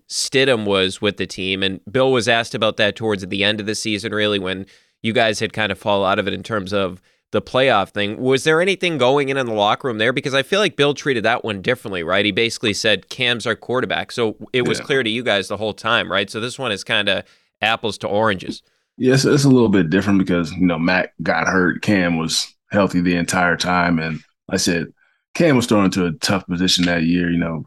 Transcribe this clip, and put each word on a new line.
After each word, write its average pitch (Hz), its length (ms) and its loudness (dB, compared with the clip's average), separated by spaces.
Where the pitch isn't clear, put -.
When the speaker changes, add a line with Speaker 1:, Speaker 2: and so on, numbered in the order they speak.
Speaker 1:
Stidham 131 580 0
was 95 360 0
with 101 160 0
the 95 80 -4
team, 95 380 -4
and 95 160 -4
Bill 131 200 2
was 117 160 2
asked 117 260 0
about 110 240 -2
that 104 180 0
towards 104 300 -4
the 98 180 -2
end 107 160 2
of 101 60 -6
the 107 80 -2
season, 104 400 -4
really, 104 240 0
when 95 300 -6
you 113 120 -2
guys 110 260 2
had 107 140 -4
kind 107 180 -2
of 92 80 -8
fall 101 260 0
out 101 140 2
of 98 80 -2
it 95 60 -2
in 95 100 -8
terms 101 300 -6
of 92 280 -2
the 104 100 0
playoff 123 480 2
thing. 104 320 -4
Was 131 240 2
there 160 160 4
anything 180 360 0
going 131 300 2
in 139 80 -2
in 135 120 -2
the 110 60 -4
locker 107 360 0
room 110 80 -4
there? 117 160 2
Because 135 200 -4
I 135 100 2
feel 196 180 0
like 180 160 -2
Bill 143 160 2
treated 123 320 -2
that 113 180 0
one 101 180 -6
differently, 101 400 -4
right? 92 220 0
He 104 80 2
basically 113 420 0
said, 101 360 0
"Cam's 120 360 -2
our 117 80 0
quarterback." 101 600 -4
So 113 240 -2
it 123 120 2
was 113 140 -2
Speaker 2:
Yeah. - 60 -12
Speaker 1:
clear 135 180 0
to 113 60 -2
you 117 140 -4
guys 101 260 0
the 101 80 -6
whole 104 160 -4
time, 110 360 0
right? 98 200 -2
So 113 100 -8
this 117 180 -6
one 127 140 -4
is 95 140 -6
kinda 101 400 -2
apples 110 380 -2
to - 80 -6
oranges. 104 540 -2
Speaker 2:
Yes, 131 280 4
it's 139 180 4
a 143 60 6
little 123 180 6
bit 98 220 4
different 98 300 2
because, 87 340 0
you 90 120 0
know, 85 140 2
Mac 90 420 0
got 80 280 -2
hurt. 90 320 0
Cam 90 360 2
was 80 300 -2
healthy 95 300 2
the 90 160 2
entire 85 400 0
time. 87 420 0
And 80 160 -6
like - 60 -12
I 95 40 2
said, 85 300 -2
Cam 156 220 4
was 117 80 2
thrown 104 200 4
into 92 200 0
a 80 80 -2
tough 95 340 -2
position 90 380 0
that 85 180 0
year, 87 260 2
you 85 80 0
know, 82 300 -4